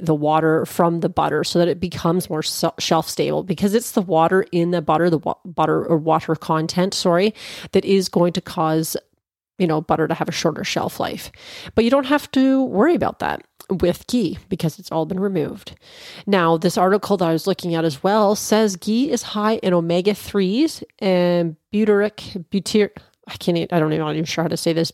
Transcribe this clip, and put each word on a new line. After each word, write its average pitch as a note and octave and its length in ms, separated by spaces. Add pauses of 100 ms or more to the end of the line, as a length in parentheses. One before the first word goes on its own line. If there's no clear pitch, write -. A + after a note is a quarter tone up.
the D#3 140
water D#3 500
from E3+ 360
the D#3+ 100
butter D3+ 340
so - 160
that F3 80
it F3 100
becomes F3 500
more D#3 140
se-, - 280 (100)
shelf D#3+ 280
stable, D3 360
because F#3+ 300
it's - 180
the G#3+ 100
water F3 480
in F3 220
the F3 100
butter, E3 260
the D#3+ 100
wa-, - 260
butter D#3 420
or E3 120
water D#3+ 360
content, E3 600
sorry, F#3 380 (400)
that F#3+ 120
is F#3+ 240
going F3 240
to F3+ 80
cause, D#3+ 560 (600)
you F3+ 100
know, D#3 120
butter D#3 280
to D#3+ 60
have - 140
a E3 40
shorter - 320
shelf - 340
life. - 320 (460)
But A#3 80
you A#3 60
don't C#4 160
have C#4+ 260
to C4+ 320
worry C4 320
about - 240
that - 260 (240)
with F3 380
ghee A3 280 (120)
because F3 320
it's - 100
all D#3+ 160
been F#3 140
removed. F#3 580 (480)
Now, E3+ 300
this E3 200
article G3 420
that F3 100
I D#3+ 40
was D#3+ 140
looking F3 300
at E3 80
as D3 180
well G#3 320
says G#3+ 400
ghee A#3+ 380
is A#3+ 100
high G#3+ 340
in F#3+ 160
omega-threes F#3 1080 (160)
and F3 560 (180)
butyric, G#3 760
butyr-, G3+ 400 (380)
I - 80
can't E3+ 200
e-, E3 140
I F3 80
don't D#3 140
even, D#3+ 100
I'm D3+ 60
not D3+ 80
even D#3+ 80
sure D#3+ 180
how F3+ 60
to E3+ 80
say E3 160
this D#3+ 220